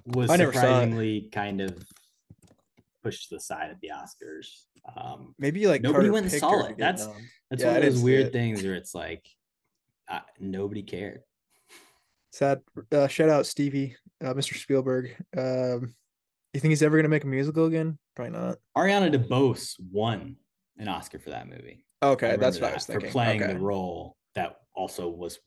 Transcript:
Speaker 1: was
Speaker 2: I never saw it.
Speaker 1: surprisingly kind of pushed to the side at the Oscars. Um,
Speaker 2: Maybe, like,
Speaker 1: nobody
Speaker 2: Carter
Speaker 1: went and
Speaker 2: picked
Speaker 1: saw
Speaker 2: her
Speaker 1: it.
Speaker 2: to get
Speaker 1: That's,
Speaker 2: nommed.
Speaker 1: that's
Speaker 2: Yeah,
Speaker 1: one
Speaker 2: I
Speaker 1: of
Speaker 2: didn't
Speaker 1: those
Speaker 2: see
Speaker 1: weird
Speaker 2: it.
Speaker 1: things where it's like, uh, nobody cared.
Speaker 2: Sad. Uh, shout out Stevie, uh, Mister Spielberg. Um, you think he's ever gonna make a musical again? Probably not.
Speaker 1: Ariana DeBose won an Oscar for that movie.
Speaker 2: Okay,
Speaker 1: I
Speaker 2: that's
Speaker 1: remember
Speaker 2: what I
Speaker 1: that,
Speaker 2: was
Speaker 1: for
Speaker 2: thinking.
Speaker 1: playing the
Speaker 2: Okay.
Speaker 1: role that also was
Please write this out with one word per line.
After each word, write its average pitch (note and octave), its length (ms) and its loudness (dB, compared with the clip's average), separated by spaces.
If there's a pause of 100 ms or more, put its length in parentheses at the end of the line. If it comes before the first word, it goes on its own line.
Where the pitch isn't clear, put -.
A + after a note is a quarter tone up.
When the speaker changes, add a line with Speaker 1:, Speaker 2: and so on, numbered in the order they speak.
Speaker 1:
was B2 240 0
Speaker 2:
I E3+ 60 6
never D#3+ 160 6
saw B2+ 60 2
it. B2 40 6
Speaker 1:
surprisingly A2+ 720 2
kind G2+ 280 -4
of F#2 240 -6 (1200)
pushed - 260 -8
to E2 80 -14
the - 40 -12
side D#2 300 -10
at F#2 100 -18
the E2 100 -12
Oscars. D2 760 -16 (320)
Um, - 420 -14
Speaker 2:
Maybe, D#3+ 280 0
like, C#3+ 160 4
Speaker 1:
nobody D3+ 260 4
Speaker 2:
Carter G3+ 40 4
Speaker 1:
went G#3+ 120 2
and F#3 80 -2
Speaker 2:
picked D3 80 0
Speaker 1:
saw D#3 100 2
Speaker 2:
her G3 100 4
Speaker 1:
it. - 20 -2
Speaker 2:
to - 80 -4
get - 80 -12
Speaker 1:
That's, A2+ 280 -2
Speaker 2:
nommed. G#2+ 160 -14 (280)
Speaker 1:
that's B2+ 120 -4
Speaker 2:
Yeah, B2 60 4
Speaker 1:
one A#2 60 4
Speaker 2:
I A#2+ 40 4
Speaker 1:
of C#3 40 4
Speaker 2:
didn't C#3+ 120 4
Speaker 1:
those B2 60 2
Speaker 2:
see A#2+ 40 2
Speaker 1:
weird C3 220 6
Speaker 2:
it. - 60 -6
Speaker 1:
things A2+ 300 -2
where F#2+ 120 -4
it's F2 200 -12
like, E2 320 -10 (800)
uh, F2+ 120 -8 (180)
nobody G2 440 -8
cared. F#2+ 400 -12 (1120)
Speaker 2:
Sad. C#3 280 0 (300)
Uh, C#3+ 160 4
shout D#3 220 2
out D3 180 4
Stevie, C#3 500 -4 (280)
uh, C3 100 -4
Mister C3+ 200 -4
Spielberg. B2+ 600 0 (220)
Um, B2+ 580 -2 (580)
you C#3 80 -2
think D#3 100 4
he's D3+ 120 6
ever D3+ 140 6
gonna D#3 120 6
make D3+ 160 2
a C#3 40 -4
musical D3 380 2
again? D#3+ 320 0 (180)
Probably A#2+ 220 -8
not. A#2+ 200 -6 (180)
Speaker 1:
Ariana F#3 380 4
DeBose B2 600 2 (160)
won G2+ 460 -2 (420)
an G#2+ 100 -8
Oscar - 300 -8
for - 120 -16
that B1 180 -12
movie. - 360 -20 (180)
Speaker 2:
Okay, C3 300 4
Speaker 1:
I A#2 40 2
Speaker 2:
that's G#2+ 200 2
Speaker 1:
remember E2 40 -6
Speaker 2:
what - 60 -2
I - 40 0
Speaker 1:
that, C3+ 60 -6
Speaker 2:
was - 100 -8
Speaker 1:
for A2+ 60 -8
Speaker 2:
thinking. G#2+ 180 -4
Speaker 1:
playing A2+ 300 2
the G#2 100 0
Speaker 2:
Okay. F#2+ 80 -4
Speaker 1:
role F#2 580 -6 (180)
that F2+ 220 -6 (180)
also F2+ 340 -6
was E2+ 380 -10